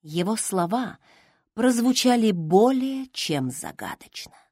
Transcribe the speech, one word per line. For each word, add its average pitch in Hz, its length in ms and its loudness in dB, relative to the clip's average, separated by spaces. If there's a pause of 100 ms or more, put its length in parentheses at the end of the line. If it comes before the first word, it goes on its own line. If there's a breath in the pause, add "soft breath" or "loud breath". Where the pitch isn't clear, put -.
Его 175 340 -2
слова 196 600 -2 (560 soft breath)
прозвучали 240 800 2
более 254 760 2
чем 135 440 -4
загадочно. - 840 -14 (160)